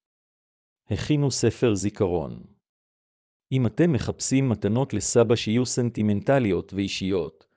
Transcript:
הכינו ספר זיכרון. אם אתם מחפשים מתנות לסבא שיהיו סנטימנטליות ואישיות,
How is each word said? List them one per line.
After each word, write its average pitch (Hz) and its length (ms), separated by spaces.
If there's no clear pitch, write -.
הכינו 143 400
ספר 117 440
זיכרון. 87 680
אם 131 140
אתם 165 260
מחפשים 131 560
מתנות 113 460
לסבא 113 420
שיהיו 117 300
סנטימנטליות 107 1080
ואישיות, 95 720